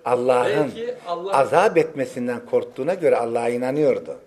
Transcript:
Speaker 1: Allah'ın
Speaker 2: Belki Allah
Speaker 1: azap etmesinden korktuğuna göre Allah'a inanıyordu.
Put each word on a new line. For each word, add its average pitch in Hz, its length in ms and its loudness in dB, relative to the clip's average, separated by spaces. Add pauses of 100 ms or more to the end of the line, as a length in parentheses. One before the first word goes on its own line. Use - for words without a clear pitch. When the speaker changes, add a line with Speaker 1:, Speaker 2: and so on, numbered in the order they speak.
Speaker 1:
Allah'ın 123 720 2
Speaker 2:
Belki 240 180 -6 (120)
Allah 175 300 -2
Speaker 1:
azap 165 400 4
etmesinden 123 680 -2
korktuğuna 131 480 -2
göre 147 220 2
Allah'a 117 320 -2
inanıyordu. 123 800 0